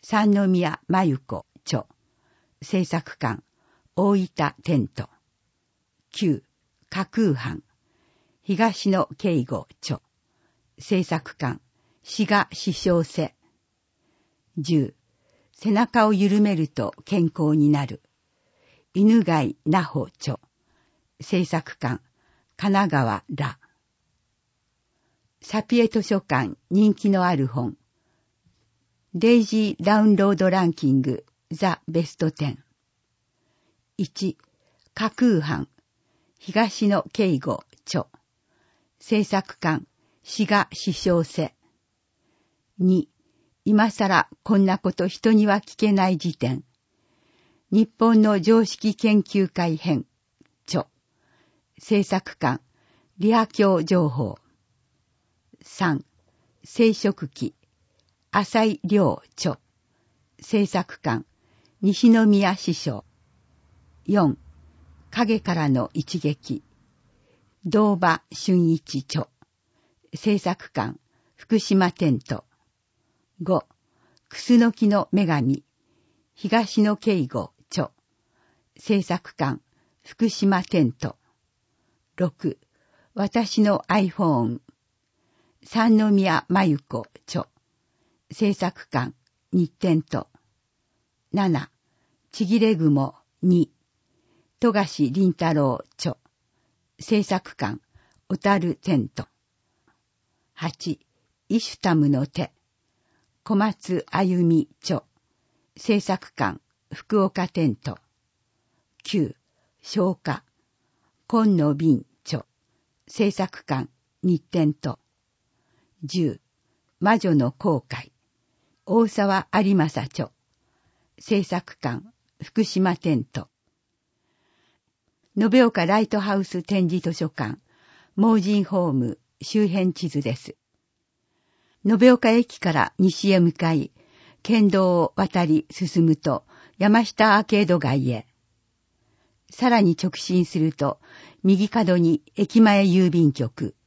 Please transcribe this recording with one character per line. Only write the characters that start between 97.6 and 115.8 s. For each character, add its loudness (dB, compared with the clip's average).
小 -4
樽 0
テ -2
ン 0
ト。 -12
八、 -8
イ 0
シ -14
ュ -20
タ 0
ム 2
の 0
手。 -8
小 -4
松 -2
あ -2
ゆ 0
み 2
著。 -6
制 0
作 -6
館、 -6
福 -2
岡 -2
テ -2
ン 0
ト。 -12
九、 -4
消 -2
火。 -8
紺 2
野 2
瓶 0
著。 -10
制 -2
作 -8
館、 -6
日 0
展 -2
と。 -10